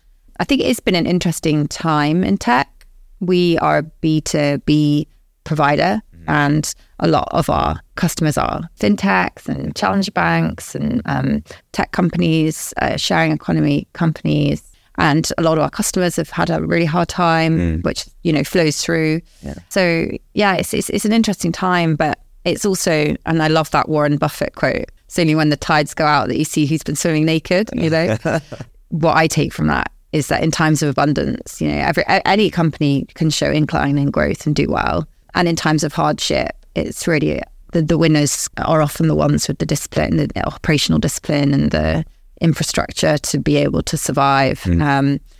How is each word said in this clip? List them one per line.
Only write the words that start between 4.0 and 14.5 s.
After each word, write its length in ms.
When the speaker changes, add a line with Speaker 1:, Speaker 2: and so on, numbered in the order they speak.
Speaker 1:
two 440
B 420
provider, 560
Speaker 2:
Mm. 140
Speaker 1:
and 460
a 80
lot 240
of 180
our 320
customers 420
are 320
fintechs 680
and 260
challenger 360
banks 640
and, 320
um, 380
tech 180
companies, 920
uh, 140
sharing 380
economy 580
companies. 680